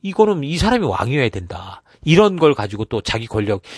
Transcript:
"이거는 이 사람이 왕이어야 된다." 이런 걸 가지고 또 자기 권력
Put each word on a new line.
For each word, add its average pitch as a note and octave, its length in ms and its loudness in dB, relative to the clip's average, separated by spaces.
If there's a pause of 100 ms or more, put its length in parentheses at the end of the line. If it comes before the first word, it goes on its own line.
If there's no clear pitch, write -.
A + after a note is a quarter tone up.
"이거는 G3 420 2
이 D#3 140 -4
사람이 A3+ 280 0
왕이어야 A#2 420 0
된다." F#2 540 -10 (220)
이런 F#3 320 4
걸 D#3 180 4
가지고 G#2 320 -6
또 A2 160 -4
자기 A2+ 240 -6
권력 G#2 360 -2 (160)